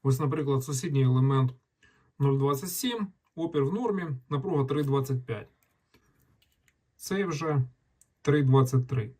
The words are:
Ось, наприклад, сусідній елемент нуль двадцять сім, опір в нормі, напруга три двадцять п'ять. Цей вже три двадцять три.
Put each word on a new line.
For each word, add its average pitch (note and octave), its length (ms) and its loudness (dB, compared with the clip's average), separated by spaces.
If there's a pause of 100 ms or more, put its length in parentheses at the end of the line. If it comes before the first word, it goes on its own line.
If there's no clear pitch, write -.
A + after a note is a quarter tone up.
Ось, C3 120 2
наприклад, C#3 440 -2
сусідній C#3 380 -2
елемент C3 520 2 (640)
нуль C#3 200 2
двадцять C#3 320 -2
сім, A3+ 420 -4 (220)
опір D#3+ 300 -2
в D3+ 80 -2
нормі, G3+ 340 -2 (220)
напруга C#3 360 -2
три C#3+ 200 -2
двадцять C3+ 420 -2
п'ять. G#2 220 -8 (1500)
Цей G3 280 -4
вже D#3 380 0 (600)
три D3 200 4
двадцять C3 460 4
три. B2 320 -4